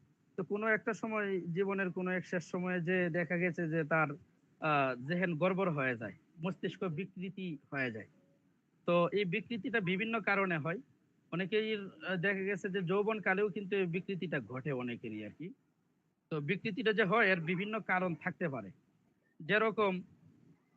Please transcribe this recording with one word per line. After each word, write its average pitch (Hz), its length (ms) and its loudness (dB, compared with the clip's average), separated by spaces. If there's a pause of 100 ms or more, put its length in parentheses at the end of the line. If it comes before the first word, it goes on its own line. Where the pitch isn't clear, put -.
(360)
তো 190 80 -4
কোনো 208 220 -2
একটা 220 280 2
সময়, 208 460 -2
জীবনের 190 500 0
কোনো 180 200 -2
এক 180 160 -2
শেষ 175 240 -4
সময়ে 180 300 -2
যে 175 300 2
দেখা 175 260 0
গেছে 170 320 0
যে 160 160 0
তার, 151 280 2
আহ, 135 960 -2
জেহেন 175 320 0
গড়বড় 185 320 2
হয়ে 131 260 2
যায়, 104 160 -6 (300)
মস্তিষ্ক 185 420 -2
বিকৃতি 180 760 -6 (120)
হয়ে 135 200 -2
যায়। 110 160 -8 (800)
তো 175 260 6
এই 202 120 2
বিকৃতিটা 220 560 -2
বিভিন্ন 208 400 0
কারণে 190 380 2
হয়। 160 200 -2 (540)
অনেকেই, 214 440 0
আহ, 190 400 -6
দেখা 190 240 0
গেছে 196 280 -2
যে 190 140 -2
যৌবনকালেও 202 680 2
কিন্তু 202 280 -4
এই 190 100 2
বিকৃতিটা 170 540 -2
ঘটে 127 320 -4
অনেকেরই 117 520 -4
আর 101 140 -10
কি। 180 140 -10 (760)
তো 156 100 -2
বিকৃতিটা 202 520 0
যে 214 120 4
হয়, 208 220 4
এর 190 140 4
বিভিন্ন 190 400 -2
কারণ 185 340 0
থাকতে 175 340 -4
পারে। 110 220 -6 (680)
যেরকম 196 640 2 (760)